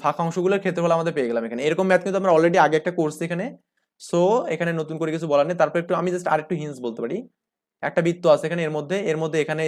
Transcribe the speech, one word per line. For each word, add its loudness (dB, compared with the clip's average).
ফাঁকা 0
অংশগুলোর 0
ক্ষেত্রফল 0
আমাদের -2
পেয়ে 0
গেলাম -2
এখানে। -8
এরকম 0
ম্যাথ 6
কিন্তু -2
আমরা 2
already 4
আগে 2
একটা -4
করছি -2
এখানে, -6
so 2
এখানে -2
নতুন -6
করে -2
কিছু -6
বলার 4
নেই। -4
তারপর 2
একটু -2
আমি -2
just -4
আরেকটু -2
হিন্টস -10
বলতে -6
পারি, -6
একটা 0
বৃত্ত -2
আছে 2
এখানে, -2
এর -4
মধ্যে, -4
এর 0
মধ্যে -2
এখানে -4